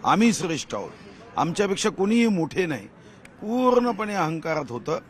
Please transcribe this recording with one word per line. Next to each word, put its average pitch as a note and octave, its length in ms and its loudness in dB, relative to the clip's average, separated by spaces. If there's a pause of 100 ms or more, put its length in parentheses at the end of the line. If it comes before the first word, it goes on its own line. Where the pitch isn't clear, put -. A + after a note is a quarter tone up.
आम्ही G3 300 4
श्रेष्ठ D#3+ 420 -4
आहोत, F#2+ 140 -6 (480)
आमच्यापेक्षा G3 520 0
कोणीही G#3+ 380 2
मोठे F3+ 380 0
नाही, A#2+ 220 -6 (540)
पूर्णपणे A#3+ 720 2
अहंकारात D#3 580 -2
होतं. D3 280 -4 (100)